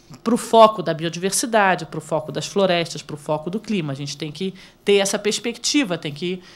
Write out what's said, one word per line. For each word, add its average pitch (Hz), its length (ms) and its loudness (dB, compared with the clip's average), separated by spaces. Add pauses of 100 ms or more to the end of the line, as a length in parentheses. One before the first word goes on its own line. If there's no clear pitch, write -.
(260)
pro 226 100 2
foco 220 480 6
da 165 100 -2
biodiversidade, 180 920 0
pro 156 160 -10
foco 151 320 -4
das 151 120 -6
florestas, 170 560 0
pro - 140 -12
foco 151 340 -6
do 208 120 -8
clima. 175 320 -4
A - 20 -8
gente 143 220 -10
tem 156 120 -10
que 190 240 -8 (300)
ter 202 140 6
essa 196 200 0
perspectiva, 208 800 -2
tem 165 140 -8
que, 180 300 -6 (140)